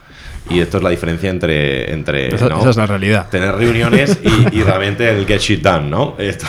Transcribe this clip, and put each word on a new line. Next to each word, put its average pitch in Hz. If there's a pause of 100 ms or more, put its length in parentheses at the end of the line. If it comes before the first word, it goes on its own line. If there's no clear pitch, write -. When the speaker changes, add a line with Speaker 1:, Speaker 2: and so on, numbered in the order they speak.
(500)
Speaker 1:
Y 85
esto 87
es 87
la 92
diferencia 85
entre... 76
entre, 71
Speaker 2:
Esa, 113
Speaker 1:
¿no? 78
Speaker 2:
esa 123
es 110
la 107
realidad. 98
Speaker 1:
Tener 95
reuniones 117
y, 110
y 110
Speaker 2:
<laughs> -
Speaker 1:
realmente 98
el 104
get 101
shit 95
done, 80
¿no? 104
Esto 98